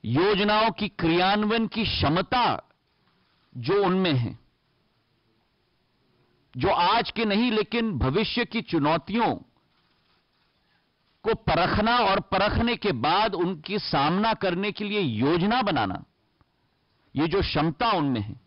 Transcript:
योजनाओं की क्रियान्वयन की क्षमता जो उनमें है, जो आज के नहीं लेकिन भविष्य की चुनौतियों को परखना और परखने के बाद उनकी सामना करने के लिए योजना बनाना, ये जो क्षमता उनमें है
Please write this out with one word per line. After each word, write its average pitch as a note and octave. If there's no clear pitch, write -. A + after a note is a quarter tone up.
योजनाओं G#3
की G#3
क्रियान्वयन G#3
की A3
क्षमता F3+
जो D#3+
उनमें F#3
है, A#2
जो C3+
आज F#3+
के A3+
नहीं A3
लेकिन A3
भविष्य F3+
की A3
चुनौतियों E3
को A3
परखना G3+
और G3+
परखने G#3
के G3+
बाद F#3+
उनकी F3+
सामना F3
करने F#3+
के -
लिए G#3
योजना E3+
बनाना, B2
ये D3
जो F#3
क्षमता F#3+
उनमें C#3
है G2+